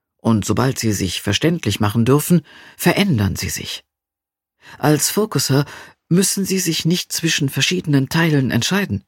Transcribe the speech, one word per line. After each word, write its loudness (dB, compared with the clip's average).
Und 2
sobald 0
sie 0
sich -4
verständlich -2
machen 2
dürfen, 2
verändern 0
sie -6
sich. -10
Als 2
Focuser 0
müssen 2
Sie -2
sich -2
nicht -2
zwischen -2
verschiedenen 0
Teilen 2
entscheiden. -2